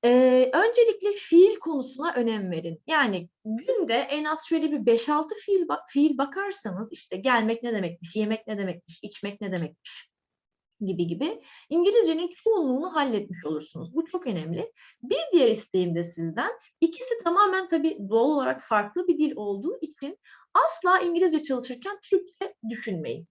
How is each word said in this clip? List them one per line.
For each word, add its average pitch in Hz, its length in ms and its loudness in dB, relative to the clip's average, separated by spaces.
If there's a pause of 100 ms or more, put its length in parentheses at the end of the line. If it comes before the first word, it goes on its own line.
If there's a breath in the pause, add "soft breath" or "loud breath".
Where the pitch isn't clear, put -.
e, 240 60 6 (440)
öncelikle 440 580 4
fiil 392 440 6
konusuna 285 580 -6
önem 220 360 -2
verin. 165 360 -8
Yani 220 420 0 (160)
günde 262 500 -2
en 277 300 -2
az 311 240 -6
şöyle 302 240 0
bir 240 140 -2
beş 233 220 4
altı 302 260 0
fiil 392 280 0
ba-, 302 260 -4
fiil 277 300 2
bakarsanız, 277 720 -6
işte - 240 -12
gelmek 226 460 0
ne 240 100 -4
demekmiş, 175 440 -6
yemek 214 300 -4
ne 214 120 -6
demekmiş, 175 440 -8
içmek 202 380 -12
ne 196 120 -6
demekmiş - 560 -10 (720)
gibi 180 260 -2
gibi 247 360 -6 (260 loud breath)
İngilizcenin 349 680 2 (100)
çoğunluğunu 330 500 0
halletmiş 220 500 -2
olursunuz. 156 500 -8
Bu 320 120 -2
çok 359 200 -8
önemli. 170 460 -6 (300 soft breath)
Bir 392 160 -2 (140)
diğer 269 180 6
isteğim 180 440 -2
de 170 100 -2
sizden, 170 460 -6 (300 soft breath)
ikisi 466 340 -2 (100)
tamamen 370 440 2
tabii 320 300 0 (120)
doğal 226 200 4
olarak 262 320 -2
farklı 220 460 -2
bir 285 100 2
dil 294 180 0
olduğu 208 440 -6
için 311 380 -10 (360 soft breath)
asla 370 460 4
İngilizce 339 420 2
çalışırken 254 560 -6 (120)
Türkçe - 440 -2 (160)
düşünmeyin. 170 600 -8